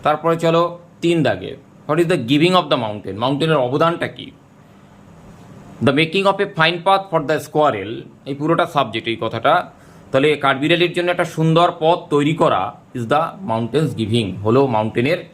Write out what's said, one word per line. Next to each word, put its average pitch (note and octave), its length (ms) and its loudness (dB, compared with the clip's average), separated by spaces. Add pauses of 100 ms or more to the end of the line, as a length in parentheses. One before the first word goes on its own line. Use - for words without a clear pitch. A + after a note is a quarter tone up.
তারপরে D3+ 300 2 (100)
চলো E3 180 4 (400)
তিন E3+ 140 2 (100)
দাগে, G2 260 -2 (340)
what D#3 160 0
is E3 120 0
the C#3+ 60 -2 (100)
giving D#3+ 300 4
of E3 120 -4
the C#3+ 120 2
mountain? G#2 380 -8
মাউন্টেনের C#3+ 440 0
অবদানটা D3+ 500 0
কি? G#2+ 100 -14 (1600)
The C#3 140 4
making F#3 300 0
of F#3+ 140 0
a - 40 -6 (100)
fine E3 280 2
path G3 240 2
for D#3+ 180 0
the D#3 80 0 (100)
squirrel, A#2 440 0 (400)
এই C#3 100 -4
পুরোটা E3+ 240 0 (100)
সাবজেক্ট A2+ 380 -2
এই A2 120 -6
কথাটা। A#2 300 0 (560)
তাহলে C3+ 180 2 (160)
কাঠবিড়ালির D#3 520 2
জন্য F3 180 -2
একটা F3 120 -2 (100)
সুন্দর D#3+ 320 4 (140)
পথ E3+ 160 4 (160)
তৈরি D3 280 2
করা A2+ 200 2 (360)
is A#2 60 -4 (100)
the D3+ 80 2 (280)
mountains A#2 400 0 (100)
giving, A2 280 0 (160)
হলো A#2 160 4 (140)
মাউন্টেনের A#2+ 460 0 (140)